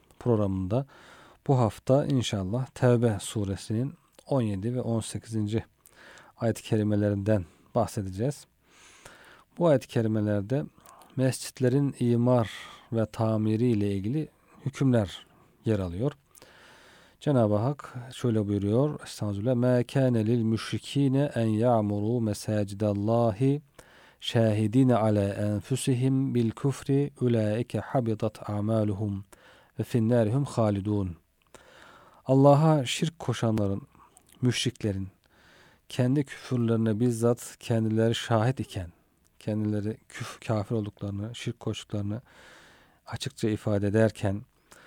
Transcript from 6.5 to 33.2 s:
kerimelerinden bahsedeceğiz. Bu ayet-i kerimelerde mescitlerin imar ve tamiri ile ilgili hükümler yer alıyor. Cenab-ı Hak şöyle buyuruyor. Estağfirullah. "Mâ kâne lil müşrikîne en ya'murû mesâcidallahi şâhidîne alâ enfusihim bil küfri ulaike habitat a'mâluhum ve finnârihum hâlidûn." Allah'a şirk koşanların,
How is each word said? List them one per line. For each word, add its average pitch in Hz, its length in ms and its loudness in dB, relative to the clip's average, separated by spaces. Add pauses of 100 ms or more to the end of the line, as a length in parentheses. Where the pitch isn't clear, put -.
kerimelerinden 104 840 2 (300)
bahsedeceğiz. 104 720 -4 (1120)
Bu 170 100 2
ayet-i 139 200 4
kerimelerde 110 800 0 (500)
mescitlerin 131 840 0
imar 120 520 2 (420)
ve 113 120 0
tamiri 110 640 0
ile 104 240 2
ilgili 107 380 -4 (360)
hükümler 123 600 0 (400)
yer 110 140 2
alıyor. 95 320 -4 (1080)
Cenab-ı 117 360 2
Hak 127 380 -2 (200)
şöyle 110 340 0
buyuruyor. 107 560 0
Estağfirullah. 107 520 -4
"Mâ 123 280 2
kâne 123 420 2
lil 117 180 2
müşrikîne 131 920 0
en 117 120 0
ya'murû 110 760 2
mesâcidallahi 107 1400 0 (580)
şâhidîne 113 760 4
alâ 104 380 2
enfusihim 127 1040 0
bil 117 160 2
küfri 139 600 -2 (100)
ulaike 113 580 0
habitat 113 720 -4
a'mâluhum 104 760 -2 (540)
ve 113 40 -2
finnârihum 117 640 2
hâlidûn." 101 680 0 (1120)
Allah'a 143 600 6
şirk - 340 -4
koşanların, 107 640 -2 (600)